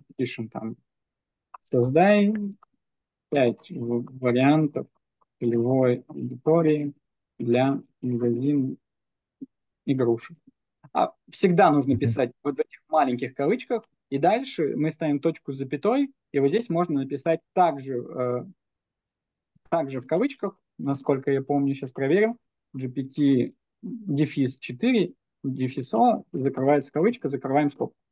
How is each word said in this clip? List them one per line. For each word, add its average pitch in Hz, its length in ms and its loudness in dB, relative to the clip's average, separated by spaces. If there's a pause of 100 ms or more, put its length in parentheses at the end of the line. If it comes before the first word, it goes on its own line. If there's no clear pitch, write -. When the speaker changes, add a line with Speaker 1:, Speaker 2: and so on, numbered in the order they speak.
(160)
Speaker 1:
пишем 117 320 -4
там 113 300 -10 (840)
«Создай 185 720 4 (960)
пять 131 400 0
в-, 127 500 -6
вариантов 139 680 2 (540)
целевой 123 640 2
аудитории 147 880 0 (440)
для 127 440 0 (200)
магазина 123 760 -2 (1080)
игрушек». 127 520 0 (560)
А - 200 -2 (160)
всегда 180 420 4
нужно 139 220 2
Speaker 2:
Мгм. 117 60 0
Speaker 1:
писать 120 320 0 (120)
вот 143 140 -4
в - 20 -6
этих - 300 -8
маленьких 127 440 0
кавычках, 233 520 -2 (240)
и 139 80 -4
дальше 180 580 0
мы 151 160 0
ставим 147 280 -2
точку 156 340 -4
с 135 40 -8
запятой, 196 540 -2 (220)
и 143 60 0
вот 139 100 4
здесь 220 180 -2
можно 170 320 0
написать 143 400 -2 (140)
также, 139 440 0
э, 123 480 -4 (1200)
также 135 320 -2
в - 60 -20
кавычках 202 520 -2 (240)
насколько 139 480 -2
я 135 100 0
помню, 139 320 0
щас 135 180 -8
проверю, 196 460 0 (360)
G 131 160 -8
P 131 140 -6
T 135 500 0 (280)
дефис 151 760 -2
четыре, 220 560 -2 (300)
дефис 131 500 -4
О, 233 380 2
закрывается 139 600 0
кавычка, 175 380 -2
закрываем 139 420 0
скобку. - 240 -8 (160)